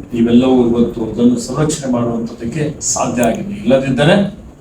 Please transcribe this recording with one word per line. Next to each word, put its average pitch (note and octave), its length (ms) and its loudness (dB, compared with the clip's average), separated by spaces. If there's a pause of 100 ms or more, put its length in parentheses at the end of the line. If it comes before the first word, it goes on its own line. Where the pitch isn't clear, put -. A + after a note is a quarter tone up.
(140)
ಇವೆಲ್ಲವೂ B2 520 4
ಇವತ್ತು A#2 360 0
ಅದನ್ನು A#2 360 2
ಸಂರಕ್ಷಣೆ C#3 540 -2
ಮಾಡುವಂತದಕ್ಕೆ A#2 880 -4
ಸಾಧ್ಯ A#2+ 420 -2
ಆಗಿದೆ. G2 320 -2
ಇಲ್ಲದಿದ್ದರೆ C#3 840 2 (240)